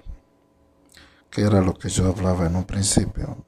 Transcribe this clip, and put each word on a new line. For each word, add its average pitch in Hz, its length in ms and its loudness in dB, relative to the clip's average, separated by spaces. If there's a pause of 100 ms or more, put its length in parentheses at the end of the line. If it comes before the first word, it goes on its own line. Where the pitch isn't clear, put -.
(1300)
que - 120 -2
era 104 180 4
lo 92 140 2
que - 140 -8
yo 92 200 0
hablaba 92 380 0
en 85 100 0
un 92 80 -2
principio - 840 -2